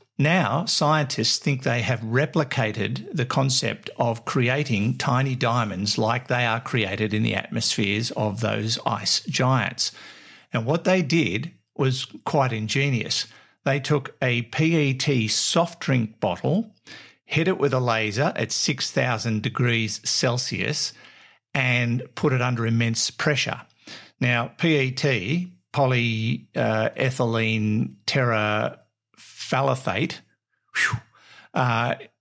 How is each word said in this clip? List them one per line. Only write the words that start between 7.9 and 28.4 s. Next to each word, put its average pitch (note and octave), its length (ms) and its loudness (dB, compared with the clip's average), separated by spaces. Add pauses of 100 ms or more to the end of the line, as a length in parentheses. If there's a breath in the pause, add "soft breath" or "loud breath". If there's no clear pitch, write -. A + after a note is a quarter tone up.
of G#2+ 280 -2
those A2 460 -2
ice G#2 400 -2
giants. B2+ 640 0 (600 loud breath)
And A2+ 120 -2
what D#3+ 200 0
they F#3 160 4
did C3 500 0 (240)
was C3 300 0 (180)
quite C3 300 0
ingenious. A#2 760 -2 (380 loud breath)
They C#3 160 2
took C3+ 400 -2
a A#2+ 220 2
P D#3+ 340 2
E C#3 160 2
T B2+ 340 2
soft - 540 0
drink B2 400 0
bottle, C3 520 0 (520 loud breath)
hit D#3 220 0
it F#3 120 0
with C3+ 140 2
a C3 60 2
laser A#2 560 0
at - 160 -2
six - 380 -2
thousand A#2 540 0
degrees A#2 600 0
Celsius, B2 920 -2 (600 loud breath)
and B2 480 2 (140)
put C#3+ 180 2
it B2+ 80 2
under B2 240 0
immense A#2 460 0
pressure. - 500 -2 (580 loud breath)
Now, B2 380 2
P D#3+ 200 4
E C3 140 2
T, C3+ 600 0 (200)
poly, A#2+ 840 2
uh, A2+ 420 2
ethylene A2+ 960 0 (140)
terephthalate, A#2+ 2250 -2 (540)